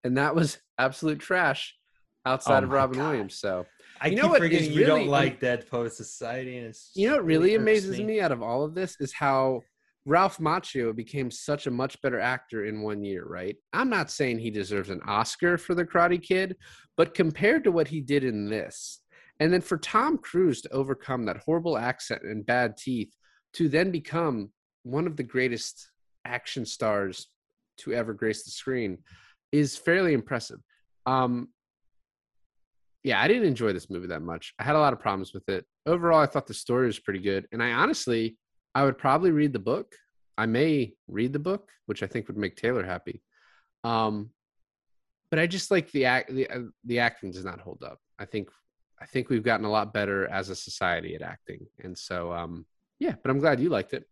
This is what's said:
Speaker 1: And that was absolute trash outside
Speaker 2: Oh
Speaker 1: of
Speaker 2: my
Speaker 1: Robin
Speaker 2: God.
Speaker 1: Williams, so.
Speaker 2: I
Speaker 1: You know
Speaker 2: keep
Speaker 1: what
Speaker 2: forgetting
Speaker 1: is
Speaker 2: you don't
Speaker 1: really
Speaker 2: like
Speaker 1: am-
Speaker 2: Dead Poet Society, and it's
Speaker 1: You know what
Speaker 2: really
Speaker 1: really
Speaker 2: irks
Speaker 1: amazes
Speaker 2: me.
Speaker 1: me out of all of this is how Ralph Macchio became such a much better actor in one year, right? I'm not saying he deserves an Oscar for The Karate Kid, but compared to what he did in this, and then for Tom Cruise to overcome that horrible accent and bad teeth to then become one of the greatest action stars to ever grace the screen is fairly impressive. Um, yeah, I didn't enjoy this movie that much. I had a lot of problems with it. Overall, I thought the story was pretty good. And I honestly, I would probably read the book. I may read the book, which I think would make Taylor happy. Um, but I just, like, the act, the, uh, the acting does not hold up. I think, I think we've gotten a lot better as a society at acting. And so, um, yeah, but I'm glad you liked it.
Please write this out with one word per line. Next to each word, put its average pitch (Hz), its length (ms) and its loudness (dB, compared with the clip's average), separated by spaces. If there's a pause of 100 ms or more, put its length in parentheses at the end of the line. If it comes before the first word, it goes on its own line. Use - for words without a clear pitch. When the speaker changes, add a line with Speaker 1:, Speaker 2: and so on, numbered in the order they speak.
Speaker 1:
And 127 140 2
that 143 160 2
was 160 240 2 (180)
absolute 143 420 0
trash 170 560 0 (520)
outside 131 360 4
Speaker 2:
Oh - 20 -2
Speaker 1:
of 131 40 -4
Speaker 2:
my 135 80 2
Speaker 1:
Robin 131 220 2
Speaker 2:
God. 156 120 0
Speaker 1:
Williams, 107 300 -4
so. 92 240 -4 (380)
Speaker 2:
I 147 60 2
Speaker 1:
You 185 80 2
know 254 80 2
Speaker 2:
keep 339 60 4
Speaker 1:
what 285 100 8
Speaker 2:
forgetting 160 300 2
Speaker 1:
is 151 60 0
Speaker 2:
you 196 80 6
don't 156 140 6
Speaker 1:
really 139 120 0
Speaker 2:
like 135 220 4
Speaker 1:
am- - 80 -14
Speaker 2:
Dead 123 300 -2
Poet 117 240 -4
Society, 123 640 -10
and 120 80 -12
it's - 280 -18
Speaker 1:
You 202 140 2
know 294 80 4
what 220 80 2
Speaker 2:
really 165 300 6
Speaker 1:
really - 20 -
Speaker 2:
irks 220 60 4
Speaker 1:
amazes 202 360 4
Speaker 2:
me. 208 60 -2
Speaker 1:
me 220 160 0
out 165 120 2
of 117 100 -4
all 120 220 0
of 156 100 -6
this 180 260 -4
is 135 140 -6
how 131 480 2 (440)
Ralph 180 320 4
Macchio 151 580 -2
became 123 340 -6
such - 360 -6
a 135 40 -2
much 131 300 -4
better 123 180 -2
actor 117 460 -2
in 107 160 -6
one 104 240 -4
year, 95 220 -6
right? 90 300 -8 (180)
I'm 262 160 0
not 190 200 -2
saying 123 280 -2
he 113 120 -4
deserves 98 380 -4
an 92 180 -6
Oscar 117 520 0
for - 160 -4
The 175 100 0
Karate 175 380 2
Kid, 185 340 0 (400)
but 170 160 4
compared 196 520 2
to 196 80 6
what 160 160 2
he 156 120 -6
did 139 240 2
in 107 240 -2
this, - 520 -8 (400)
and 160 120 6
then 180 80 4
for 175 160 -2
Tom 254 400 2
Cruise 170 460 2
to - 100 -12
overcome 131 540 -2
that 90 120 -4
horrible 165 380 0
accent 120 460 -4
and 104 240 -8
bad 120 320 2
teeth 120 340 -6 (420)
to 165 140 2
then 165 220 2
become 151 600 -4 (320)
one 139 240 -2
of 156 100 -6
the 139 80 -6
greatest 123 680 -4 (340)
action 120 400 -6
stars 101 640 -2 (520)
to - 140 -8
ever 113 220 -4
grace 110 300 -4
the - 60 -18
screen 113 480 -4 (540)
is 143 240 2
fairly 170 380 4
impressive. 113 460 -4 (440)
Um, 123 440 0 (1500)
yeah, 110 180 2
I 135 80 4
didn't 226 160 4
enjoy 113 280 2
this 90 180 -8
movie 90 180 -8
that 80 140 -6
much. 82 360 -10
I - 60 -6
had 147 100 0
a 156 60 4
lot 143 120 6
of 117 80 -6
problems 98 340 -4
with 98 160 -10
it. 95 160 -4 (200)
Overall, 170 340 4
I 143 60 6
thought 135 200 -2
the 110 80 -12
story 123 320 0
was 107 120 -2
pretty 98 220 -6
good. 98 320 0
And 117 100 -4
I 120 100 0
honestly, 120 640 0 (380)
I 139 100 4
would 135 140 2
probably 156 320 4
read 147 220 2
the 117 60 -4
book. 117 360 -4 (420)
I 110 100 0
may 127 480 2 (120)
read 110 260 -2
the 147 60 -4
book, 190 320 -6 (160)
which 107 160 -6
I 98 40 -4
think 110 220 -6
would 101 80 -10
make 104 200 -4
Taylor 113 280 0
happy. - 380 -8 (640)
Um, 110 460 -2 (1000)
but 156 80 2
I 165 80 4
just, 180 240 -6
like, 185 220 2
the 135 140 2
act, 127 280 2
the, 131 160 -2
uh, 127 80 -6 (260)
the 120 140 0
acting 117 320 0
does 92 140 -12
not 90 160 -10
hold - 220 -16
up. - 160 -14 (200)
I 104 60 -10
think, 101 260 -8 (500)
I - 60 -18
think 127 240 -4
we've 113 140 2
gotten 110 200 2
a 104 60 -2
lot 107 240 0
better 101 320 0
as 98 240 -4
a 92 60 -8
society 87 580 -4
at 80 80 -10
acting. - 440 -14 (160)
And 92 140 -14
so, 87 360 -8
um, 85 340 -10 (320)
yeah, 311 240 -4
but 131 80 -2
I'm 139 80 2
glad 139 220 2
you 170 100 2
liked 101 240 -2
it. - 180 -10